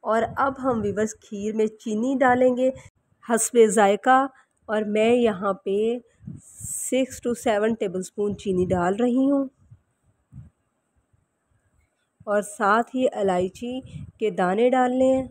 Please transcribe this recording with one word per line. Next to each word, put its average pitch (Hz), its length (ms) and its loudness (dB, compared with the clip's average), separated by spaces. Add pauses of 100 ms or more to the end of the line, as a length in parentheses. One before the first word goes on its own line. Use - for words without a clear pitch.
और 226 180 0
अब 269 360 -4
हम 254 240 -2
weavers 208 300 -2 (100)
खीर 208 320 -8
में 220 120 0 (100)
चीनी 233 400 -4
डालेंगे 254 560 2 (520)
हस्बे 226 440 4
ज़ायका, 208 500 4 (500)
और 214 180 -2
मैं 214 260 2
यहाँ 208 400 2 (120)
पे 220 360 -2 (400)
six - 800 -4
to 240 160 -4
seven 220 380 0
tablespoon 202 600 -6
चीनी 185 320 -2
डाल 180 300 0
रही 247 280 0
हूँ, 277 240 0 (2750)
और 208 160 0
साथ 214 520 0
ही 254 200 0
इलायची 196 680 -2 (400)
के 214 120 -2
दाने 196 380 0
डालने 254 360 2
हैं 262 240 0